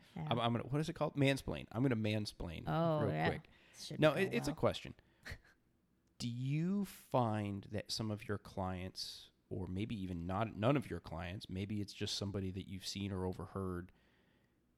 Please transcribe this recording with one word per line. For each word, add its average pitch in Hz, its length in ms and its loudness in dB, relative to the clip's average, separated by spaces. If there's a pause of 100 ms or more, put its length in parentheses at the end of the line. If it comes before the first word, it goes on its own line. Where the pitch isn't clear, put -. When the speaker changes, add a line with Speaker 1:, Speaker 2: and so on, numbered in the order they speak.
(160)
Speaker 1:
Yeah. 165 140 -6
Speaker 2:
I'm, 120 100 4
I'm 117 120 4
gonna, 117 120 0
what 143 160 0
is 165 80 -2
it 165 60 -4
called? - 200 0
Mansplain. 135 560 4
I'm 117 120 0
gonna 131 120 6
mansplain 107 720 0
Speaker 1:
Oh, 156 360 4
Speaker 2:
real 143 100 2
Speaker 1:
yeah. 156 160 2
Speaker 2:
quick. - 140 0 (420)
Speaker 1:
Should - 160 -6
Speaker 2:
No, 151 140 8
Speaker 1:
go 170 60 0
Speaker 2:
it, 190 120 2
it's 139 160 0
a 147 40 2
Speaker 1:
well. - 40 -8
Speaker 2:
question. - 380 0 (320)
<laughs> - 920 -18
Do 123 100 -2
you 156 580 2 (260)
find 107 600 2
that - 200 -2
some 110 180 0
of 104 180 -4
your 101 100 -2
clients, - 880 -6 (220)
or 98 180 -4
maybe 104 340 -2
even 87 240 -4
not, 98 300 0
none 123 200 6
of 117 120 -2
your 87 120 -6
clients, 87 500 -6
maybe 101 320 -2
it's 98 100 -8
just - 240 -4
somebody 98 360 -2
that 92 160 -6
you've 92 180 -8
seen 98 260 -4
or 92 140 0
overheard, 92 640 -4 (880)